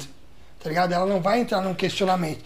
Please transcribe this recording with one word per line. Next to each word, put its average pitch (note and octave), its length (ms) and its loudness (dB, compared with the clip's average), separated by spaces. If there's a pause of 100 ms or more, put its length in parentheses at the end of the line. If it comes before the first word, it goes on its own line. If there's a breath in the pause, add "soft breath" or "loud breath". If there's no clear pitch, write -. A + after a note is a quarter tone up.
(640 soft breath)
tá E3 60 -4
ligado? F3 240 2
Ela F3+ 140 2
não G3 140 2
vai G3+ 200 2
entrar G#3+ 200 2
num F#3+ 140 0
questionamento. F3+ 720 0